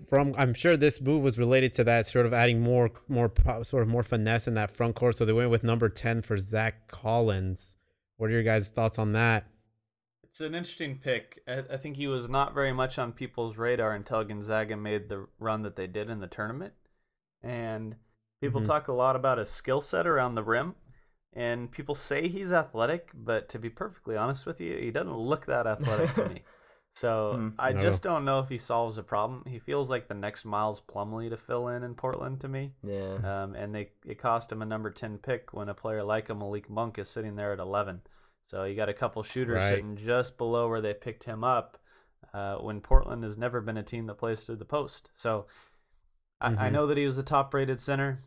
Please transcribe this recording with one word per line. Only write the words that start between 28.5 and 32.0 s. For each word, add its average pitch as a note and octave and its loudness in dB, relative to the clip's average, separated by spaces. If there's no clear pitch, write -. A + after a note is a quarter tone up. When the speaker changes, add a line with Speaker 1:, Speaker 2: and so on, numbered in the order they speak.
Speaker 2:
solves A#2 -2
a G#2 -8
problem. A2+ -4
He B2 -10
feels C#3 -2
like B2 -4
the A2 -8
next G#2 -8
Miles G#2+ -2
Plumlee A2 -8
to A2+ -6
fill A#2+ -4
in B2 -6
in A#2+ -10
Portland C3 -6